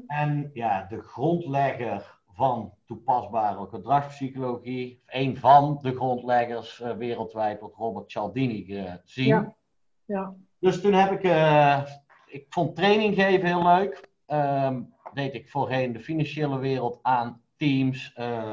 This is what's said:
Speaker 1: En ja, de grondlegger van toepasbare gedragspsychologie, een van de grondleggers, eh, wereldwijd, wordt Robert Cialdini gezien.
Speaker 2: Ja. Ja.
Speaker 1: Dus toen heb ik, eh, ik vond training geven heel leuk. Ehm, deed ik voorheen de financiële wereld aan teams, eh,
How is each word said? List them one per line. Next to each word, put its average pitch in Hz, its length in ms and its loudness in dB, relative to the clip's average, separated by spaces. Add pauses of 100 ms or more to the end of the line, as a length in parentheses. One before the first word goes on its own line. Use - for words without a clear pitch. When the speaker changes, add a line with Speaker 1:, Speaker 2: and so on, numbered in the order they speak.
Speaker 1:
En 147 460 -2
ja, 107 360 -2
de 113 120 -10
grondlegger 139 1200 -2 (140)
van 117 380 -2 (120)
toepasbare 107 840 -2
gedragspsychologie, 127 1400 -6
een 131 320 -4
van 143 440 8
de 127 140 -2
grondleggers, 120 840 -2
eh, 120 140 -6
wereldwijd, 110 640 -6
wordt 104 160 -18
Robert 101 360 -8
Cialdini 107 540 -4
gezien. 95 600 -6
Speaker 2:
Ja. 214 280 2 (500)
Ja. 190 300 -6 (240)
Speaker 1:
Dus 180 220 2
toen 202 120 4
heb 190 180 6
ik, 190 120 -4
eh, 151 580 6 (440)
ik - 240 -18
vond 165 260 -2
training 208 400 4
geven 190 320 4
heel 175 160 0
leuk. 175 460 2 (160)
Ehm, 139 560 0 (320)
deed 139 200 -6
ik - 160 -14
voorheen 131 440 -2
de 113 60 -10
financiële 151 600 -2
wereld 127 420 -4
aan 120 400 -2 (160)
teams, 135 580 0
eh, 117 380 -6